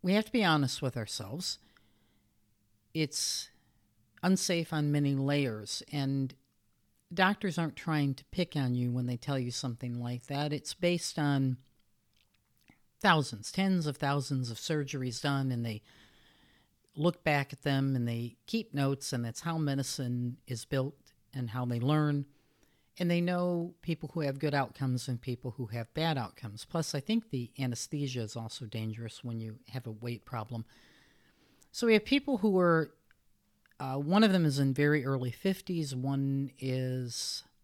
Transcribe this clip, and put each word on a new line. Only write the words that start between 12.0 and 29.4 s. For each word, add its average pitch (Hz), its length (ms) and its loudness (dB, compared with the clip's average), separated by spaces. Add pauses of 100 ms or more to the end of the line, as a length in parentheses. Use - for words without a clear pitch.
thousands, 147 500 2
tens 190 360 2
of 143 100 -2
thousands 139 540 0
of 110 80 -8
surgeries 135 640 -4
done, 139 280 0
and 120 140 -2
they 110 160 -4 (1160)
look 165 260 2
back 143 300 2
at - 100 -16
them 135 320 2
and 120 120 2
they 117 300 -4 (100)
keep 220 280 -4
notes, 139 380 0
and 120 120 -2
that's 113 160 -6
how 165 160 -4
medicine 131 800 -2 (120)
is 120 180 -8
built 135 300 -2 (360)
and 123 160 -4
how 127 160 -4
they 120 160 -2
learn. 147 460 2 (720)
And 175 120 2
they 170 120 4
know 175 580 0
people 160 320 -4
who 165 80 -4
have 139 200 -2
good 143 140 0
outcomes 127 540 0
and 120 100 -2
people 123 340 -6
who 123 140 -6
have 113 280 -8
bad 156 240 0
outcomes. 107 500 -10
Plus, 165 260 -2
I 139 60 0
think 220 300 -2
the 120 280 -4
anesthesia 127 640 -2
is 107 160 -6
also 113 300 -8
dangerous 110 580 -8
when 117 160 -6